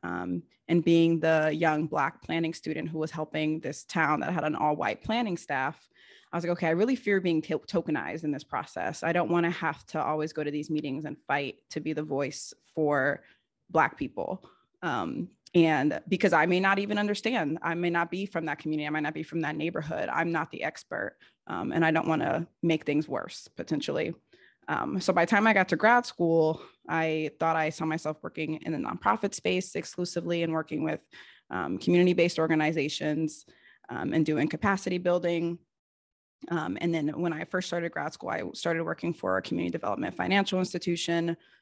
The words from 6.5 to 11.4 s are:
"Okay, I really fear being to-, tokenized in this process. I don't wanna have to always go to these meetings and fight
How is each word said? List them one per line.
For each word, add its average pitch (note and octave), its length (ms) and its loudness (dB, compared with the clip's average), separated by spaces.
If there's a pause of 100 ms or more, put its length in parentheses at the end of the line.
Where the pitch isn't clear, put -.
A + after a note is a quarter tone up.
"Okay, E3+ 140 2
I D#3+ 40 6
really A3 240 4
fear G3+ 260 2
being E3 220 2
to-, D#3+ 160 -2
tokenized D3+ 640 -2
in D3+ 80 0
this C#3+ 120 -6
process. - 600 -6
I E3+ 100 0
don't F3 160 2
wanna E3+ 220 4
have E3 360 -4
to D#3+ 140 -4
always D#3 320 -2
go D3+ 100 -4
to D3 60 -4
these D3+ 220 -4
meetings D3 340 -4
and D3+ 120 -10 (100)
fight C#3+ 320 -2 (120)